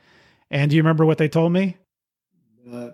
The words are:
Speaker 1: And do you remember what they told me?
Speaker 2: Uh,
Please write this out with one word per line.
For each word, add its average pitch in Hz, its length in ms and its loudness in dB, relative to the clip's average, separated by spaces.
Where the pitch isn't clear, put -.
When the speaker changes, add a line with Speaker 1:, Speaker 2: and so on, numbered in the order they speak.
Speaker 1:
And 147 180 0
do 147 80 2
you 160 60 4
remember 160 240 2
what 151 120 0
they 156 100 0
told 165 240 0
me? 185 240 -2
Speaker 2:
Uh, 120 240 -14